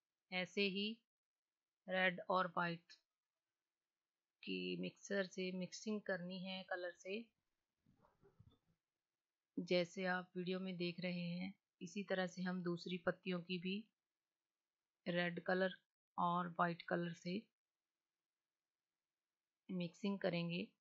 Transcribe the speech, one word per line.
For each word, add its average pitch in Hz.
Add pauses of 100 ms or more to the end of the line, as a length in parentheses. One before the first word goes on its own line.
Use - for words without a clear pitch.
(320)
ऐसे 185
ही 202 (920)
रेड 185 (100)
और 180
वाइट 170 (1500)
की 185
mixer 185
से 185
mixing 185
करनी 180
है 190
color 180
से। 202 (2250)
जैसे 180
आप 180
video 185
में 185
देख 175
रहे 175
हैं, 180 (280)
इसी 190
तरह 185
से 180
हम 185
दूसरी 175
पत्तियों 180
की 180
भी 190 (1200)
red 175
color 185 (480)
और 175
white 170
color 175
से 180 (2250)
mixing 185
करेंगे। 170 (120)